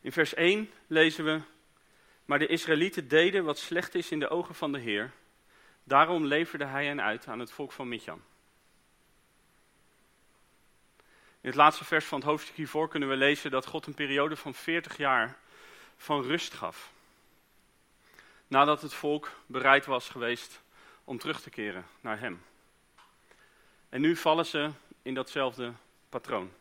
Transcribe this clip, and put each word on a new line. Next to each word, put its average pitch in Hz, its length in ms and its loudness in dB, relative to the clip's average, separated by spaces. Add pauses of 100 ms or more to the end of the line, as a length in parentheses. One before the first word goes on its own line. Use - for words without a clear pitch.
In 131 120 -8
vers 156 220 2
één 202 360 2 (160)
lezen 156 380 4
we, 156 160 0 (840)
"Maar 143 140 2
de 151 80 2
Israëlieten 165 640 0
deden 175 360 4
wat 151 140 -2
slecht - 360 -4
is 175 160 -2
in 160 80 -2
de 147 100 0
ogen 170 260 -2
van 147 180 -4
de 139 60 -4
Heer. 113 340 -2 (720)
Daarom 160 400 4
leverde 147 400 0
hij 139 220 -4
hen 143 140 -4
uit 107 260 -2
aan 117 120 -10
het 120 140 -10
volk 139 200 -10
van 131 160 -10
Midjan." - 340 -10 (3250)
In - 80 -8
het 127 60 -6
laatste 147 300 8
vers 151 200 0
van 147 140 -4
het 135 100 -4
hoofdstuk 151 280 -2
hiervoor 156 320 -2
kunnen 143 200 -2
we 135 80 0
lezen 143 340 2
dat 131 160 -2
God - 200 -8
een 147 80 -12
periode 143 420 0
van 139 180 -12
veertig - 420 -4
jaar 127 420 0 (580)
van 143 260 -2
rust 147 320 -4
gaf. - 380 -10 (1500)
Nadat 147 360 4
het 151 120 -10
volk 147 360 -2 (160)
bereid 135 400 6
was 131 220 -2
geweest 120 540 -6 (420)
om 123 140 -8
terug 147 220 -6
te - 100 -18
keren 92 360 -8 (140)
naar 107 200 -8
hem. 104 220 -10 (1500)
En 131 120 -6
nu 160 160 4
vallen 160 300 2
ze 151 240 -2 (320)
in 131 120 -6
datzelfde 127 580 -4 (360)
patroon. 95 520 -6